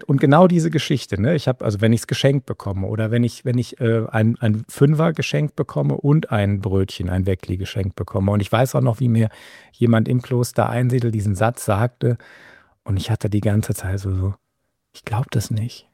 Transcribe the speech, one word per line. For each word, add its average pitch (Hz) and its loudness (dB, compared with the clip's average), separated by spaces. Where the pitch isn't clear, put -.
und 139 2
genau 170 6
diese 170 2
Geschichte, 135 -2
ne? 147 2
Ich 135 -2
hab, 127 -2
also 101 -2
wenn 113 4
ich's 117 0
geschenkt 139 0
bekomme 95 -6
oder 110 -4
wenn 120 2
ich, - -6
wenn 123 -2
ich, - -6
äh, 113 0
ein, 113 2
ein 110 0
Fünfer 156 2
geschenkt 147 -4
bekomme 143 -2
und 147 0
ein 101 0
Brötchen, 95 -2
ein 92 0
Weckli 95 -2
geschenkt 95 -6
bekomme. 98 -2
Und 104 2
ich 101 -2
weiß 127 2
auch 131 0
noch, 123 0
wie 123 0
mir 113 2
jemand 113 4
im 127 0
Kloster 123 0
Einsiedel 120 0
diesen 104 0
Satz 110 0
sagte 120 0
und 101 -2
ich 92 -2
hatte 107 -2
die 101 0
ganze 104 0
Zeit 98 -6
so, 95 -4
so, 95 -2
„Ich - -20
glaub 113 -4
das - -2
nicht. 113 -6